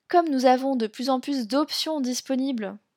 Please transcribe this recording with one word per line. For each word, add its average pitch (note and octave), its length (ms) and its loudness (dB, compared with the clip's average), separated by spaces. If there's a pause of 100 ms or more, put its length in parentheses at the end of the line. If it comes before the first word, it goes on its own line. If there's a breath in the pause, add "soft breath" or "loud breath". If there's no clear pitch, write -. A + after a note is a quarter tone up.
comme E4+ 220 4
nous C4 160 2
avons C4 300 4
de A3+ 120 -2
plus A#3+ 220 -6
en C4 100 2
plus C4 280 -4
d'options D4 520 -2
disponibles B3 760 -4 (200)